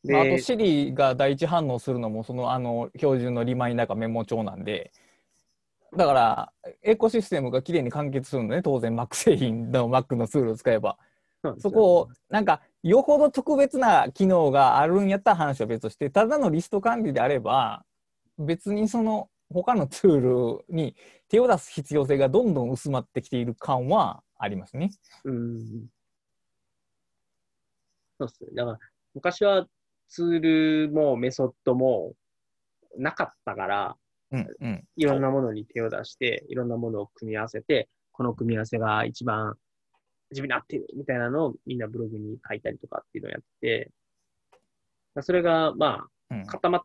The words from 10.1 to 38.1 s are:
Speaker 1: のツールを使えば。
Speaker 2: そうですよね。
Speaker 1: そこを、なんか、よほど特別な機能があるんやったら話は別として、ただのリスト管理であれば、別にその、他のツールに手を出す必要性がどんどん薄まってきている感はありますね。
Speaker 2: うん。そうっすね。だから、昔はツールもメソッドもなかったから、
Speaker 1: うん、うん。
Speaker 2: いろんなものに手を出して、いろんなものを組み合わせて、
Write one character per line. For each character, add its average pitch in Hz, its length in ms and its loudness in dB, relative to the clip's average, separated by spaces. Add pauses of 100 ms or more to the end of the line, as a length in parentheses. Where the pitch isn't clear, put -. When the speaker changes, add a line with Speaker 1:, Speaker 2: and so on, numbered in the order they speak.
Speaker 1:
の 120 120 -2
ツ 147 120 0
ー 131 40 2
ル 113 80 0
を 110 40 -2
使 120 160 0
え 110 80 4
ば。 101 200 -4 (460)
Speaker 2:
そ 135 60 -4
う - 40 -10
で - 60 -18
す - 40 -14
よ 196 40 2
ね。 - 20 -2
Speaker 1:
そ - 0 -
こ 190 260 6
を、 - 120 2 (200)
な 214 120 0
ん 196 40 0
か、 165 160 2 (220)
よ 214 180 6
ほ 294 160 4
ど 294 120 6
特 277 280 0
別 277 200 4
な 196 340 4
機 196 160 0
能 165 240 4
が 131 280 6
あ 151 80 4
る 185 140 4
ん 196 60 2
や 196 100 2
っ 196 40 -4
た 220 100 4
ら 180 60 4
話 143 240 -2
は 107 60 -2
別 113 160 -4
と 110 60 -6
し - 60 -12
て、 143 140 -4
た 202 160 4
だ 285 120 0
の 247 120 2
リ 160 120 0
ス - 80 -12
ト 202 120 -2
管 233 220 0
理 143 100 -2
で 120 80 2
あ 127 60 2
れ 139 120 2
ば、 110 460 0 (520)
別 165 360 -4
に 214 140 0
そ 226 160 0
の、 214 260 -2 (200)
他 180 260 0
の 151 120 0
ツ - 200 2
ー 127 500 4
ル - 120 -18
に 160 260 -4 (340)
手 214 100 4
を 247 80 4
出 196 120 4
す - 120 -16
必 147 240 -8
要 143 100 4
性 139 120 2
が 135 120 2
ど 214 140 4
ん 208 100 2
ど 127 120 0
ん 123 60 -4
薄 131 180 -6
ま 131 100 0
っ - 80 -8
て 123 140 -6
き - 80 -20
て 127 80 -4
い 120 80 -2
る 120 80 -6
感 127 340 -4
は 151 360 0 (140)
あ 104 100 -6
り 101 80 -6
ま 95 100 -10
す - 100 -20
ね。 170 140 -4 (340)
Speaker 2:
う 139 80 -6
ん。 117 560 -8 (2250)
そ 139 80 -8
う - 20 -14
っ - 20 -
す - 140 -20
ね。 - 120 -18
だ 120 100 -4
か 117 60 -6
ら、 110 80 -12 (340)
昔 175 300 -4
は 196 240 2 (400)
ツ - 160 -8
ー 156 640 2
ル 147 40 -6
も 151 240 2
メ 123 140 -2
ソ 131 160 -2
ッ 123 80 -4 (100)
ド 127 120 2
も 123 380 0 (840)
な 135 140 -4
か - 140 -4
っ - 80 -18 (120)
た 101 100 -8
か 95 120 -6
ら、 101 280 -4 (360)
Speaker 1:
う 131 60 -4
ん、 113 100 -4 (120)
う 120 80 -8
ん。 95 160 -8 (120)
Speaker 2:
い 160 80 0
ろ 139 160 2
ん - 20 0
な 135 80 0
も 135 120 0
の 113 120 -4
に 107 120 -10
手 - 160 -8
を 113 80 -4
出 - 160 -8
し - 100 -20
て、 123 340 -4
い - 60 -10
ろ 123 100 -4
ん 120 40 -4
な 117 60 -4
も 117 140 -6
の 104 120 -6
を 101 120 -10
組 110 180 -12
み 107 60 -6
合 107 60 -6
わ 113 60 -10
せ 113 120 -10
て、 135 260 0 (240)